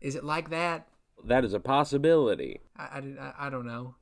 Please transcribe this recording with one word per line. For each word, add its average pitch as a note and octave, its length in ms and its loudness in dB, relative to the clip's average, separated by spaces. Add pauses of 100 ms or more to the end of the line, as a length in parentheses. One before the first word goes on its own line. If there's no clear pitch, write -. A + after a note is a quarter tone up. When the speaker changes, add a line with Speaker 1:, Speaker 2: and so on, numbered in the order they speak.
Speaker 1:
Is C#3 120 -6
it C3+ 80 -6
like D#3 280 -4
that? E3 360 -2 (380)
Speaker 2:
That B2 180 4
is G2+ 120 0
a G2+ 60 2
possibility. C#3 1000 2 (160)
Speaker 1:
I, - 60 -14
I, C#3+ 160 -12 (200)
I, C#3 280 -12
I - 40 -6
don't B2+ 160 -6
know, B2 360 -10